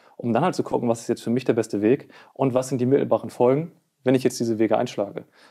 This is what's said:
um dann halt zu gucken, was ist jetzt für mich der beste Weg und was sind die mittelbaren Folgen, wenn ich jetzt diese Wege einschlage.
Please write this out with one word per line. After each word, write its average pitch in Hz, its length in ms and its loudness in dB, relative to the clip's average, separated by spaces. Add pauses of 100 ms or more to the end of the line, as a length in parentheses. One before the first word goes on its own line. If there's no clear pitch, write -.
(200)
um 120 140 -2
dann 123 100 2
halt 143 100 2
zu - 100 -4
gucken, 123 260 -2
was 117 120 0
ist - 60 -18
jetzt 117 160 -2
für 117 60 -6
mich 123 160 -2
der 113 80 2
beste 110 280 -2
Weg 123 280 2 (240)
und 135 200 0
was 127 140 0
sind 135 120 -4
die 123 60 0
mittelbaren 120 440 0
Folgen, 135 420 2 (320)
wenn 131 120 4
ich 127 80 2
jetzt 123 160 0
diese 117 200 -2
Wege 110 180 2
einschlage. 107 460 -4 (280)